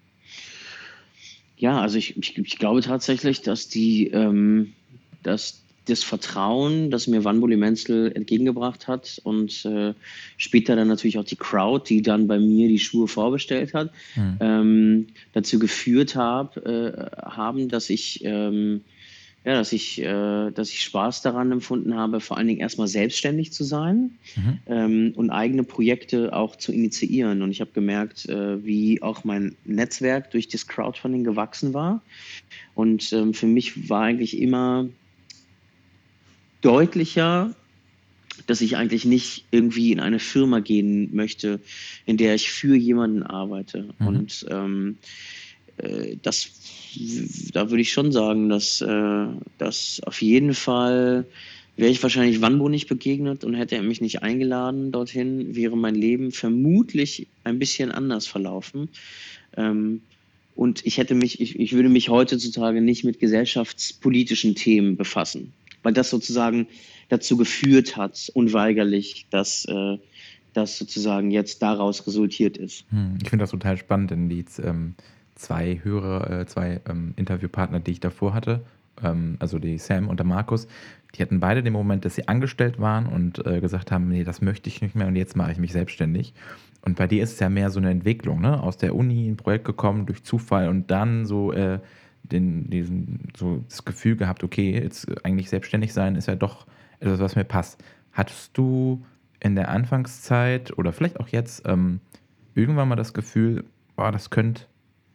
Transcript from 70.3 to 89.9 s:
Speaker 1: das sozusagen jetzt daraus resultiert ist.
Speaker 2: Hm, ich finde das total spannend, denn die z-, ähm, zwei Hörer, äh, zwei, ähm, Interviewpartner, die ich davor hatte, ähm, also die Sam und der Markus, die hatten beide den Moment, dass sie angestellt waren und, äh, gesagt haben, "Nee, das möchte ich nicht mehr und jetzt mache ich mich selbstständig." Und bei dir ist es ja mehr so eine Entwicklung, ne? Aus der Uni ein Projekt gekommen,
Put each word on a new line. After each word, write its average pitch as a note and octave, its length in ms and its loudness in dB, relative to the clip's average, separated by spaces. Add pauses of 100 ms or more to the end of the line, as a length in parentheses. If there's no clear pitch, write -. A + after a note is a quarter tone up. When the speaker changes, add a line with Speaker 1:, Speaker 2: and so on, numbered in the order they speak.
Speaker 1:
das G#2+ 240 -2
sozusagen G#2 540 -2
jetzt G2+ 300 -2
daraus G#2 460 0
resultiert G#2 500 0
ist. - 320 -14
Speaker 2:
Hm, F#2+ 320 -2
ich G#2 80 -6
finde A2 140 2
das F#2+ 80 -4
total F#2 260 -2
spannend, G2 340 -2
denn E2+ 180 0
die E2+ 160 -4
z-, - 200 -10
ähm, E2+ 300 -4 (400)
zwei E2+ 480 -4
Hörer, F#2+ 580 -2
äh, F2+ 60 -6
zwei, F2+ 420 -4
ähm, E2+ 260 -6
Interviewpartner, F#2 640 -4
die E2+ 120 -4
ich E2+ 80 -6
davor G2 340 -2
hatte, A2+ 280 -2 (420)
ähm, E2+ 360 -2
also E2 200 -4
die E2 180 -4
Sam F#2+ 320 -2
und F#2 100 -4
der F2+ 60 0
Markus, A2 420 0 (480)
die - 60 -4
hatten F#2+ 180 0
beide G#2 240 2
den A#2 100 2
Moment, G2+ 320 0
dass F2 100 -4
sie - 120 -4
angestellt B2 520 0
waren A2 280 0
und, F2 380 -2
äh, F2 160 0
gesagt F#2 300 -2
haben, F2+ 180 0
"Nee, F2+ 140 0
das F2 180 -4
möchte G2 280 -2
ich - 120 -10
nicht G2 140 -4
mehr G2+ 120 0
und F#2 80 0
jetzt F#2 200 -2
mache E2 160 2
ich E2 80 -4
mich F2 120 -2
selbstständig." E2+ 640 -2 (480)
Und F2+ 160 -2
bei F#2 100 0
dir G#2 160 2
ist A2+ 100 -4
es - 60 -16
ja F#2+ 100 2
mehr G2 220 2
so F#2+ 80 -2
eine F#2 120 2
Entwicklung, F#2+ 500 0
ne? C#3 200 2
Aus F2+ 160 -4
der - 180 -2
Uni A#2+ 320 2
ein A2 100 -2
Projekt G#2+ 280 -2
gekommen, G#2 400 0